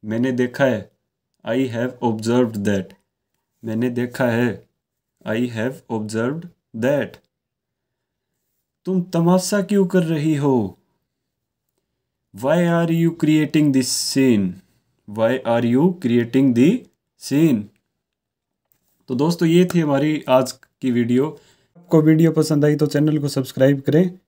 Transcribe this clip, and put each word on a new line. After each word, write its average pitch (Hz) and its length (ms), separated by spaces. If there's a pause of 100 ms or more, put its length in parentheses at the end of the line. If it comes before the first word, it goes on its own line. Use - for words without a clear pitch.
मैंने 117 260
देखा 123 340
है, 110 320 (500)
I 127 200
have 117 240 (120)
observed 113 520
that। 98 280 (840)
मैंने 113 240
देखा 123 380
है, 117 400 (600)
I 110 100
have 120 360 (180)
observed 113 560 (300)
that। 123 300 (1800)
तुम 185 160
तमाशा 180 600
क्यों 196 260
कर 185 160
रही 160 320
हो? 127 440 (1600)
Why 135 220
are 170 340
you 165 180 (140)
creating 151 500
this 127 140
scene? 113 640 (580)
Why 113 300
are 117 260
you 139 280 (120)
creating 120 480
the 151 240 (440)
scene? 139 420 (1400)
तो 131 80
दोस्तों, 165 320
ये 175 280
थी 170 40
हमारी 147 500
आज 131 220
की - 400
वीडियो। 120 480 (380)
आपको - 240
वीडियो 160 300
पसंद 151 340
आई 151 100
तो 151 120
चैनल 151 320
को 143 80
सब्सक्राइब 135 540
करें। 175 460